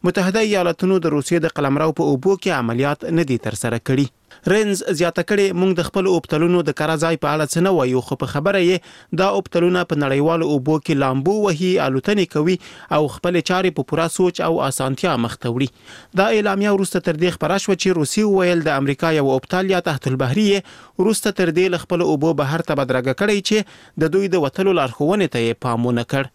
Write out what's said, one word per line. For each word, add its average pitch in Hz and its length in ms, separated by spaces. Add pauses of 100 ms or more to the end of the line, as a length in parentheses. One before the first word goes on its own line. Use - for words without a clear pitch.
متحده 190 400
ایالتونو 185 580
د 147 80
روسي 165 320
د - 140
قلمرو 143 280 (120)
په 147 140
اوبو 185 200
کې 175 240
عملیات 123 480 (120)
نه 160 120
دي 117 160
ترسره 113 400
کړي. 131 200 (400)
رینز 202 320 (200)
زیاته 170 300
کړې، 202 180 (120)
"موږ 185 200
د 160 100
خپلو 190 260
اوبتلونو 170 520
د 147 120
کره 160 240
ځای 165 200
په 151 100
اړه 156 180
څه 165 140
نه 196 120
وایو، 127 300
خو 135 160
په 131 100
خبره 190 260
یې 180 180 (440)
دا 190 60 (100)
اوبتلونه 180 520
په 165 140
نړیوالو 147 520
اوبو 143 240
کې 143 240
لامبو 135 320 (100)
وهي، 180 260 (140)
الوتنې 165 480
کوي 165 240 (380)
او 151 120
خپلې 175 420
چارې 185 200 (100)
په 135 100
پوره 160 180 (100)
سوچ 180 240
او 165 120 (140)
اسانتیا 135 480
مخ 117 220
ته - 160
وړي." 127 160 (520)
دا 208 60
اعلامیه 208 480
وروسته 190 240
تر 165 160
دې 175 140 (100)
خپره 165 240
شوه 196 120
چې 180 260
روسي 214 220
وویل 180 440
د - 20 (140)
امریکا 143 280
یو 151 200
اوبتل 185 460
یا - 20 (100)
تحت 147 180
البحري 135 440
یې 196 80 (400)
وروسته 208 320
تر 185 180
دې 175 240
له 175 40 (100)
خپلو 170 240
اوبو 151 180 (140)
بهر 156 180
ته 160 180
بدرګه 127 400
کړی 202 280
چې 214 100 (440)
د - 20 (100)
دوی 196 140
د 180 160
وتلو 190 360
لارښوونې 151 540
ته 123 60
یې 117 140 (140)
پام 120 180
ونه 120 280
کړ. 139 100 (120)